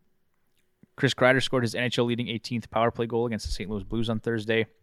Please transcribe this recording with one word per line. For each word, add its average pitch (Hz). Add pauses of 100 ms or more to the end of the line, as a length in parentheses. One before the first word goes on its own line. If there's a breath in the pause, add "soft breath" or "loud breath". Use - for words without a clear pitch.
(960)
Chris 131
Kreider 127
scored 127
his 117
N 120
H 120
L 120
leading 120
eighteenth 113
power 113
play 120
goal 117
against 110
the -
Saint 92
Louis 101
Blues 113
on 110
Thursday. 113 (160)